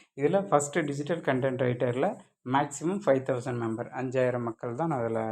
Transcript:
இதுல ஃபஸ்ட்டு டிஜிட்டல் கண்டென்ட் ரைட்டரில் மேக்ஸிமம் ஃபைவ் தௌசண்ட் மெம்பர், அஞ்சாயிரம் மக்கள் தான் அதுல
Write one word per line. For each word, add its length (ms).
இதுல 300
ஃபஸ்ட்டு 380
டிஜிட்டல் 360
கண்டென்ட் 420
ரைட்டரில் 440
மேக்ஸிமம் 560
ஃபைவ் 180
தௌசண்ட் 380
மெம்பர், 300
அஞ்சாயிரம் 520
மக்கள் 320
தான் 160
அதுல 280